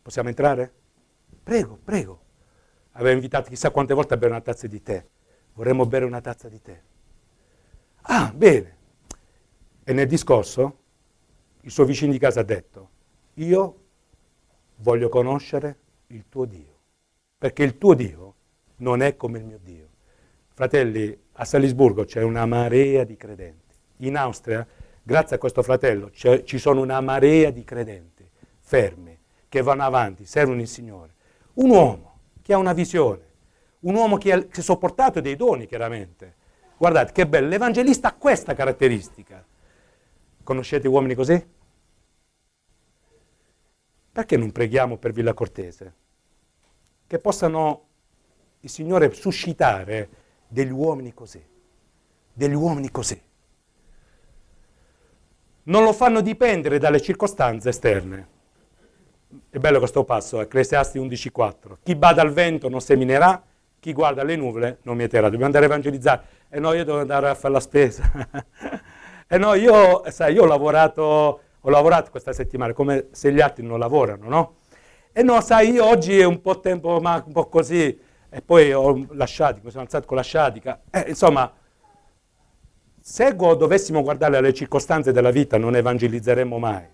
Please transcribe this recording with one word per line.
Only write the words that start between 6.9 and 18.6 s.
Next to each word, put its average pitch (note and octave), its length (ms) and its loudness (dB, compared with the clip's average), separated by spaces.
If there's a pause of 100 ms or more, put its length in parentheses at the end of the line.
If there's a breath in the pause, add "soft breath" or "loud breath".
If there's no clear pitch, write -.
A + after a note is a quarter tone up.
Ah, C3+ 340 -2
bene. D3 420 4 (1080)
E C3 80 -4
nel C3+ 140 0
discorso C3 720 -2 (840)
il A#2+ 100 -20
suo C#3 140 4
vicino C#3+ 260 -2
di C3 80 -4
casa B2 220 0
ha - 20 -2
detto: G2 460 -10 (460)
"Io F3 480 -2 (960)
voglio A#2 300 -4
conoscere C#3 720 -8 (300)
il A2+ 200 -20
tuo C3 160 -10
Dio, F2 360 -16 (580)
perché C#3+ 260 -4
il C3+ 140 -2
tuo F#3+ 160 6
Dio F#2+ 420 -4 (420)